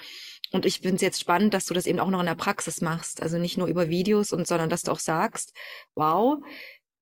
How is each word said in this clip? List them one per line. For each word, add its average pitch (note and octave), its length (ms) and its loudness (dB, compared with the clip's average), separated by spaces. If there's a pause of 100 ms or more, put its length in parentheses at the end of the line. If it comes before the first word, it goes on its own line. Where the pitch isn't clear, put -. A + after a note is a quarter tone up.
(520)
Und - 140 0
ich - 140 0
find's F#3+ 220 0
jetzt F#3 180 0
spannend, G3+ 340 4
dass F#3+ 120 -2
du F3+ 80 -2
das F3 120 0
eben F3 140 2
auch F#3 100 2
noch F#3 100 2
in F3 60 0
der E3 80 0
Praxis - 460 -4
machst. E3 420 -4
Also E3 160 -2
nicht F3 180 -2
nur F3+ 120 2
über E3+ 200 2
Videos G3+ 440 2
und, F3+ 160 0
sondern E3+ 200 2
dass - 140 0
du - 100 -2
auch D#3+ 60 -2
sagst, - 540 -2 (420)
"Wow, G3 440 4 (640)